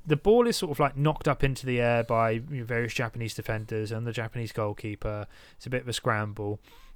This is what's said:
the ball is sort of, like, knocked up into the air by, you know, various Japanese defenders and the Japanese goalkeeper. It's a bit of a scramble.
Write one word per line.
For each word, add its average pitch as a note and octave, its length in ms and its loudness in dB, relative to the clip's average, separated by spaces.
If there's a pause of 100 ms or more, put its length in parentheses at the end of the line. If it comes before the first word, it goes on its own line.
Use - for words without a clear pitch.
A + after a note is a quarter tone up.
the D3+ 80 4
ball A#3 320 6
is A#3 80 2
sort D3 160 -2
of, C#3 80 -4
like, C#3 160 2
knocked D3 320 2
up C#3 160 2
into C3+ 220 2
the B2 160 2
air A#2+ 240 4
by, A2+ 260 2
you A#2 180 -2
know, C3 140 -6
various A#2 300 -2
Japanese A#2 420 -4
defenders A2 560 -2
and A2+ 160 -4
the A#2 60 -4
Japanese A#2 400 -6
goalkeeper. G#2 760 -4 (300)
It's - 80 -16
a C3 40 -8
bit B2+ 120 -2
of B2 80 -10
a A2 40 -2
scramble. G#2 680 -2 (340)